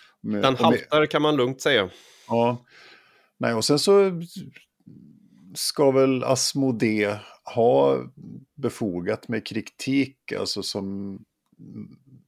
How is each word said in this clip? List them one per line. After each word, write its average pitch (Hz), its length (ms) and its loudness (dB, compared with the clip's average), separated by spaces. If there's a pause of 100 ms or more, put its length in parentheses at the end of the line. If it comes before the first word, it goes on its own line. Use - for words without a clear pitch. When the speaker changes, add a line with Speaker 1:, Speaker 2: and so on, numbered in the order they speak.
(200)
Speaker 1:
Med, 107 220 -4
Speaker 2:
Den 135 120 2
Speaker 1:
och 127 60 -4
med 165 100 4
Speaker 2:
haltar, 151 360 0
kan 147 160 0
man 151 140 2
lugnt 131 240 0
säga. 110 300 2 (380)
Speaker 1:
Ja. 117 360 0 (720)
Nej, 117 160 0
och 110 100 -2
sen 147 140 2
så 196 420 4 (1300)
ska - 360 2
väl 131 340 4
Asmodee 117 920 0 (380)
ha 131 500 4 (500)
befogat 107 720 -4
med 110 180 -4
kritik, 131 920 -4
alltså, 98 240 -6
som 98 560 -8 (1080)